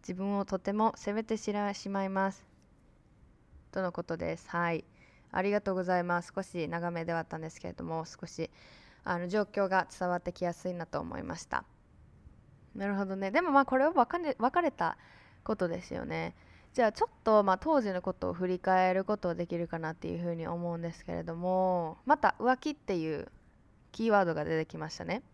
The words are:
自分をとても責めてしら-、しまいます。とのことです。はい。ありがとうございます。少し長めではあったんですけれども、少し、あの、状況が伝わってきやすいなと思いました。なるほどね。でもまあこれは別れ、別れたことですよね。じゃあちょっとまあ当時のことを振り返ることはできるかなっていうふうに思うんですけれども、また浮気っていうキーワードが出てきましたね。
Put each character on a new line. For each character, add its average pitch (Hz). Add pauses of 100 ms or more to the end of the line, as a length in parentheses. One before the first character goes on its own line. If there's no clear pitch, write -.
自 185
分 202
を 196
と 190
て 196
も 214
責 208
め 220
て 220
し 214
ら-、 208
し -
ま 196
い 190
ま 190
す。 - (1300)
と 190
の 180
こ 170
と 165
で 165
す。 -
は 170
い。 160 (480)
あ 185
り 196
が 208
と 196
う -
ご 185
ざ 180
い 175
ま 175
す。 -
少 190
し 170
長 170
め 170
で 170
は 165
あ 160
っ 165
た 160
ん 160
で 160
す -
け 175
れ 170
ど 170
も、 160
少 -
し、 - (560)
あ 175
の、 175
状 208
況 196
が 185 (120)
伝 180
わ 175
っ 175
て 175
き -
や 170
す -
い 180
な 165
と 147
思 -
い -
ま -
し -
た。 - (1080)
な 196
る 202
ほ 196
ど 190
ね。 196
で 302
も 349
ま 277
あ 269
こ 262
れ 262
は 320
別 269
れ、 311
別 262
れ 302
た - (480)
こ -
と 180
で 175
す -
よ -
ね。 165 (380)
じ 254
ゃ 226
あ 214
ち -
ょ -
っ - (140)
と 214
ま 196
あ -
当 302
時 208
の 180
こ 185
と 180
を 175
振 180
り 180
返 185
る 190
こ 208
と 185
は 170
で 175
き 175
る 170
か 165
な 160
っ -
て 170
い 170
う 170
ふ 175
う 170
に 165
思 170
う 170
ん 170
で 165
す -
け 170
れ 170
ど 165
も、 180
ま 285
た -
浮 247
気 302
っ 285
て -
い 160
う - (640)
キ 226
ー 226
ワ 202
ー -
ド 165
が 151
出 160
て 160
き 165
ま 156
し -
た 175
ね。 185 (120)